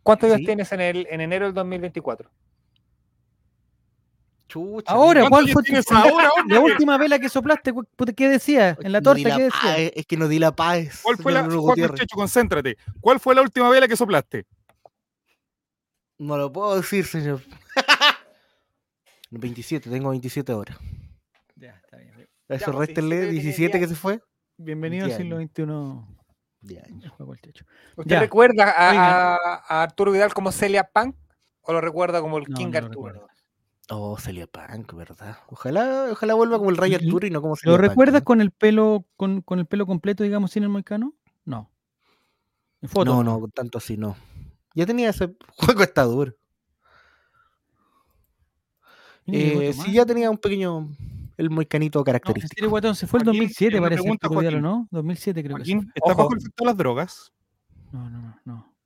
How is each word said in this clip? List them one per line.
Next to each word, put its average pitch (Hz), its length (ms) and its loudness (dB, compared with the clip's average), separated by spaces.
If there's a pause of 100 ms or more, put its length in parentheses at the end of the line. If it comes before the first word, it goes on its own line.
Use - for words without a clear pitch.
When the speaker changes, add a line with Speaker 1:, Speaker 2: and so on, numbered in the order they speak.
Speaker 1:
¿Cuántos 214 280 4
años 214 100 4
Speaker 2:
Sí. 170 60 -6
Speaker 1:
tienes 202 260 -4
en 190 100 -4
el, 175 300 -4
en 160 100 -6
enero 180 240 -4
del 190 80 -4
dos 185 140 -4
mil 180 120 -8
veinticuatro? 165 520 -10 (2250)
Speaker 2:
Chucha, 202 440 -10
Speaker 3:
Ahora, 294 300 8
Speaker 2:
mira. 240 80 6
Speaker 3:
¿cuál 277 160 8
Speaker 4:
¿Cuántos 269 80 2
Speaker 3:
fue 277 220 2
Speaker 4:
años 262 100 2
Speaker 3:
tu - 80 -2
Speaker 4:
tienes 226 180 8
ahora, 330 120 4 (240)
Speaker 3:
la 202 120 6
Speaker 4:
hombre? - 0 - (140)
Speaker 3:
última 285 240 2
vela 285 220 2
que 247 100 -4
soplaste? 269 440 0
Cu-, 233 120 -8 (100)
puta, 240 180 -4
¿qué 269 160 2
decía? 247 520 4
En 190 100 -6
la 208 100 2
Speaker 2:
No 147 120 6
di 147 100 2
Speaker 3:
torta, 147 60 2
Speaker 2:
la 139 80 2
Speaker 3:
¿qué 131 80 2
decía? 131 160 0
Speaker 2:
paz, 156 340 0
es 156 100 -8
que 170 120 -4
no 160 100 0
di 156 120 2
la 160 160 2
paz, 165 480 -2
Speaker 4:
¿Cuál 240 140 0
fue 165 140 -2
la, - 100 2
Speaker 2:
señor 165 120 -2
Speaker 4:
Juaco 156 160 0
Speaker 2:
Gutiérrez. 165 300 0
Speaker 4:
Checho, - 160 -6
concéntrate. 180 600 0 (240)
¿Cuál 247 180 4
fue 262 160 -2
la 269 60 6
última 247 280 2
vela 262 180 6
que 226 80 -2
soplaste? 160 500 -2 (1700)
Speaker 2:
No 147 180 -6
lo 143 140 -4
puedo 196 240 -2
decir, 185 300 -2
señor. 147 360 -6 (340)
<laughs> 277 400 2 (1160)
Veintisiete, 120 580 -10
tengo 131 220 -6
veintisiete 131 420 -6
horas. 104 240 -8 (800)
Speaker 3:
Ya, 123 160 -20 (120)
está - 140 -20
bien. 117 160 -20 (340)
Speaker 2:
Eso 135 200 -8
Speaker 1:
Ya, 147 40 -4
pues, 139 160 -4
Speaker 2:
réstenle 160 340 -4
Speaker 1:
diecisiete 175 100 -4 (100)
Speaker 2:
diecisiete 151 320 -2
Speaker 1:
tenía 175 140 -2
Speaker 2:
que 165 60 -8
se 156 60 -12
fue. 202 220 -6 (360)
Speaker 3:
Bienvenido 160 480 -8
al 185 40 -4
Speaker 2:
Diez 117 80 -6
Speaker 3:
siglo 175 180 -8
Speaker 2:
años. 165 40 -8
Speaker 3:
veintiuno. 147 680 -10 (540)
Speaker 2:
Diez 98 240 -20
años. - 260 -20
Speaker 3:
Juaco 135 220 -20
el - 80 -20
Checho. - 240 -20 (320)
Speaker 1:
¿Usted 156 140 -6
Speaker 3:
Ya. 170 80 4
Speaker 1:
recuerda 214 500 6
a, 175 220 6
Speaker 3:
Oigan. 196 140 6
Speaker 1:
a, 180 300 4 (320)
a 160 160 0
Arturo 202 280 -2
Vidal 202 220 2
como 190 180 -4
Celia 196 420 0
Punk 240 220 0 (460)
o 165 120 -6
lo 165 80 0
recuerda 170 400 -2
como 156 160 -6
el 147 100 -8
Speaker 3:
No, 135 100 -10
Speaker 1:
King 123 100 -8
Speaker 3:
no 120 40 -8
lo 120 60 -4
Speaker 1:
Arturo? 110 320 -10
Speaker 3:
recuerdo. 98 180 -20 (600)
Speaker 2:
Oh, 104 280 -10
Celia 90 300 -14
Punk, - 460 -18
¿verdad? 95 440 -20 (100)
Ojalá, 254 640 -4
ojalá 214 220 -4
vuelva 233 240 2
como 202 120 0
el 175 80 0
Rey 185 140 0
Speaker 3:
¿Lo, 180 60 0
Speaker 2:
Arturo 170 300 -2
y - 20 -4
no 156 120 -6
como 156 120 -6
Speaker 3:
lo 147 40 -8
Speaker 2:
Celia 170 200 4
Punk, 196 120 4
Speaker 3:
recuerdas 269 320 6
Speaker 2:
¿no? - 40 -14
Speaker 3:
con 233 160 4
el 202 100 2
pelo, 214 540 2 (120)
con, 190 240 -4
con 180 180 -6
el 175 60 -2
pelo 202 200 -4
completo, 190 380 -4
digamos, 202 280 -2
sin 208 120 -4
el 202 60 -2
moicano? 208 440 -6 (300)
No. 113 260 -12 (1120)
En 139 80 -14
foto, 196 240 0
Speaker 2:
No, 123 100 4
Speaker 3:
¿no? 113 160 -2
Speaker 2:
no, 110 100 -10
tanto 120 300 -10
así 110 180 -10
no. 104 180 -8 (600)
Ya 165 100 0
tenía 233 240 -2
ese 185 260 -6 (140)
<laughs> - 80 -20
juego, 202 260 2
está 156 200 0
duro. 127 300 -2 (3000)
Speaker 3:
Mira, 151 160 -2
llegó 147 180 2
Speaker 2:
Eh, 143 100 -2
Speaker 3:
Tomás. 135 160 -8
Speaker 2:
sí, 196 60 -2
ya 240 120 6
tenía 233 240 0
un 214 80 -2
pequeño, 185 500 -4 (500)
el 160 120 -4
moicanito 156 500 -2
Speaker 3:
No, - 20 0
en 131 40 -4
Speaker 2:
característico. 123 500 -2
Speaker 3:
serio, 214 140 -2
Guatón, 214 260 -2
se 185 120 -8
fue 247 120 0
el 226 60 0
Speaker 4:
Joaquín, 220 160 2
Speaker 3:
dos 226 60 0
mil 214 80 -8
siete, 214 220 0
Speaker 4:
una 175 80 0
Speaker 3:
parece, 170 180 0
Speaker 4:
pregunta, 214 240 -2
Speaker 3:
Arturo 160 140 0
Vidal, 165 120 0
¿o 151 80 -2
Speaker 4:
Joaquín. 185 200 -2
Speaker 3:
no? 220 100 -10
¿Dos 165 120 -6
mil 165 140 -4
siete 165 260 -6
creo 139 140 -8
que - 60 -12
Speaker 4:
Joaquín, 196 160 -2
Speaker 3:
se 202 60 -6
fue. 208 100 -20
Speaker 4:
¿estás 165 160 2
Speaker 1:
Ojo. 185 120 2
Speaker 4:
bajo 254 100 2
el 226 60 -4
efecto - 240 -10
de - 40 -2
las 226 100 0
drogas? 147 560 -4 (580)
Speaker 3:
No, 123 180 -14
no, 117 120 -16
no, 113 240 -20
no. 117 300 -18 (100)